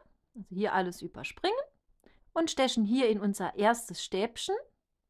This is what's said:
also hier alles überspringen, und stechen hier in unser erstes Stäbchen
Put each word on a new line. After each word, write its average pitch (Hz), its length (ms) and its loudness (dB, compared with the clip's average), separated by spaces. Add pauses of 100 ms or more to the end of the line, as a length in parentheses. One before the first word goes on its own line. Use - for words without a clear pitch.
(360)
also 214 140 -14
hier 196 240 0
alles 180 280 -2
überspringen, - 540 -4 (760)
und 330 180 0
stechen 247 320 2
hier 240 240 4
in 214 140 2
unser 196 340 -2
erstes 208 480 2
Stäbchen 233 520 -2 (540)